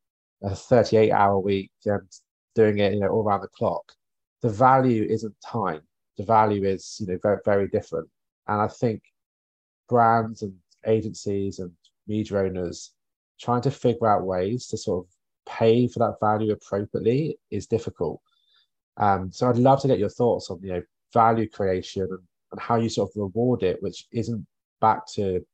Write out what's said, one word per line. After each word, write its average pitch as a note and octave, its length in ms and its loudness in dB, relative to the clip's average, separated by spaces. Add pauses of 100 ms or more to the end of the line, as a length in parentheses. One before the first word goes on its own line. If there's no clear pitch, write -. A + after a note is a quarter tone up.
(420)
a G2 120 -4
thirty-eight A2 580 4
hour G2+ 260 2
week G2 320 -2 (160)
and G2+ 160 -2 (520)
doing G#2+ 240 4
it, G2+ 140 2
you G#2 80 -2
know, G2 80 0
all G2 140 0
around G2+ 180 0
the G2 80 -12
clock, F2 440 -4 (500)
the A#2+ 80 0
value B2+ 580 4
isn't G#2+ 260 -4 (100)
time. F2+ 360 -4 (380)
The F#2+ 60 -6
value G#2+ 400 4
is, F#2+ 360 -4
you G#2+ 60 -8
know, F2+ 160 -6
very, G#2 220 2
very G2+ 240 2
different. E2 400 -6 (380)
And G#2 140 -2
I G#2+ 80 0
think A2+ 340 -4 (880)
brands A2+ 540 2
and G2 120 -8 (320)
agencies G#2 720 -2
and F2+ 120 -10 (360)
media G#2+ 320 -4
owners F2+ 540 -4 (480)
trying A#2+ 220 0
to C#3 80 0
figure A#2 360 -2
out G2+ 180 2
ways F#2+ 420 -2
to - 100 -10
sort F2+ 300 -4
of - 40 -20 (360)
pay A#2 400 2
for A#2 140 -4
that G#2+ 200 0
value G#2+ 320 0
appropriately G#2 880 -2 (120)
is - 160 -6
difficult. F2 540 -4 (760)
Um, F#2+ 340 0
so B2+ 180 0
I'd A#2 100 2
love C3 240 6
to C#3 60 0
get B2 100 2
your G2+ 100 0
thoughts A#2 420 0
on, F2+ 120 -10
you F#2+ 100 -8
know, F2+ 100 -4 (300)
value A2+ 360 2
creation F#2+ 540 -4
and, F#2 160 -6 (320)
and G2+ 100 -14
how - 160 0
you A2+ 120 2
sort G#2+ 220 -2
of G#2 100 -8
reward A2 420 -2
it, F2+ 200 -2
which F#2 300 -10
isn't A2+ 340 -6 (340)
back A2 340 2
to F#2+ 400 -2